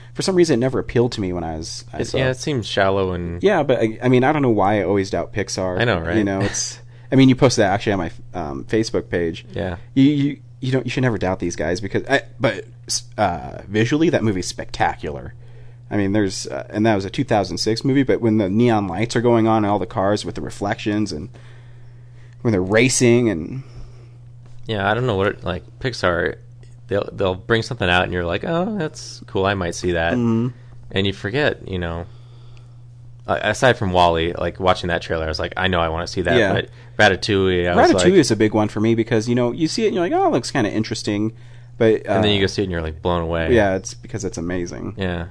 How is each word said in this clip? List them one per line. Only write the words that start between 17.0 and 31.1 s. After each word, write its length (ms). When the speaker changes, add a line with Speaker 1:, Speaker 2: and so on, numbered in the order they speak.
Speaker 1:
a 60
two 140
thousand 340
six 260
movie, 200
but 160
when 180
the 100
neon 400
lights 280
are 40
going 260
on 180
and 60
all 80
the 80
cars 380
with 100
the 60
reflections 720
and 160
when 120
they're 100
racing 680
and 340
Speaker 2:
Yeah, 240
I 40
don't 120
know 100
what 120
it, 160
like, 180
Pixar, 580
they'll, 240
they'll 220
bring 280
something 260
out 160
and 80
you're 120
like, 200
"Oh, 340
that's 480
cool, 180
I 100
might 200
see 180
that." 220
Speaker 1:
Mm-hmm. 340
Speaker 2:
And 160
you 60